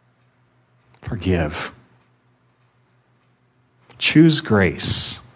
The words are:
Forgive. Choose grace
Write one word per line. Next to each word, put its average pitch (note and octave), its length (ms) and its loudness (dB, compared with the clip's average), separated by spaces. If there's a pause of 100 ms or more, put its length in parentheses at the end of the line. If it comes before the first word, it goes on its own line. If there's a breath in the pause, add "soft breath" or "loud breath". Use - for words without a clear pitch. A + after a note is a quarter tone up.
(1000)
Forgive. F2 720 -6 (2250)
Choose D#3 440 4
grace - 800 0 (140)